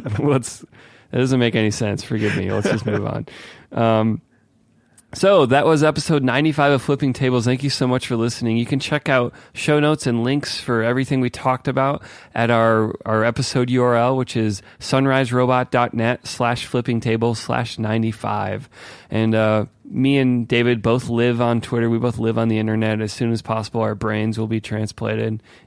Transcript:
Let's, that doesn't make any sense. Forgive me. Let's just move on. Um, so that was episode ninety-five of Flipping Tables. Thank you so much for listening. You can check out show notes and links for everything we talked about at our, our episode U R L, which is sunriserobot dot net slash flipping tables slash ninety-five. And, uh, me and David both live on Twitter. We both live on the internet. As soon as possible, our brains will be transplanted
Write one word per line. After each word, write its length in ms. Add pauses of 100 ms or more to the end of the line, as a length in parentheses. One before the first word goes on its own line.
(200)
Let's, 400 (520)
that 60
doesn't 220
make 160
any 160
sense. 320
Forgive 320
me. 160
Let's 180
just 160
move 200
on. 220 (440)
Um, 500 (920)
so 300
that 220
was 160
episode 400
ninety-five 480
of 100
Flipping 320
Tables. 320
Thank 160
you 80
so 160
much 220
for 80
listening. 420
You 80
can 140
check 300
out 220 (220)
show 260
notes 280
and 160
links 360
for 220
everything 400
we 80
talked 380
about 340 (320)
at 160
our, 460 (100)
our 180
episode 460
U 140
R 120
L, 220
which 180
is 280 (160)
sunriserobot 920
dot 240
net 320
slash 400
flipping 340
tables 380
slash 400
ninety-five. 880 (440)
And, 240
uh, 300 (200)
me 320
and 300
David 340
both 280
live 300
on 220
Twitter. 300
We 80
both 180
live 220
on 80
the 100
internet. 420
As 140
soon 180
as 120
possible, 380
our 120
brains 460
will 80
be 120
transplanted 840 (220)